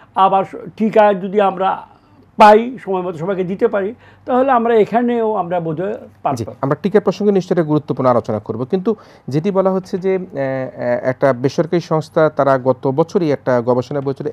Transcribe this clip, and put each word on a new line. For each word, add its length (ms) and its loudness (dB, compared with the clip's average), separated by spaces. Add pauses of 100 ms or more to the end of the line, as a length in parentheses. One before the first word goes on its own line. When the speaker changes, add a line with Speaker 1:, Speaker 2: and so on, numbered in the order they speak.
(160)
Speaker 1:
আবার 300 4
স-, 100 -16 (220)
টিকা 360 4
যদি 280 -2
আমরা 460 -2 (500)
পাই, 460 6
সময় 180 -4
মতো 160 -6
সবাইকে 260 -4
দিতে 240 -2
পারি, 280 -4 (300)
তাহলে 260 0
আমরা 240 2
এখানেও 580 2
আমরা 260 -4
বোধহয় 340 -6
Speaker 2:
জি, 520 -6
Speaker 1:
পারবো। 160 -12
Speaker 2:
আমরা 140 0
টিকা 240 0
প্রসঙ্গে 320 0
নিশ্চয়ই 240 0
একটা 120 0
গুরুত্বপূর্ণ 420 0
আলোচনা 300 0
করব, 260 -6
কিন্তু 300 -2 (320)
যেটি 240 -2
বলা 200 2
হচ্ছে 260 -6
যে, 180 -2
এ, 40 -4
এ, 800 -4
একটা 320 0
বেসরকারি 480 -2
সংস্থা, 480 0
তারা 280 2
গত 300 -2
বছরই 440 0
একটা 300 0
গবেষণা 400 -2
বলেছিল, 320 -8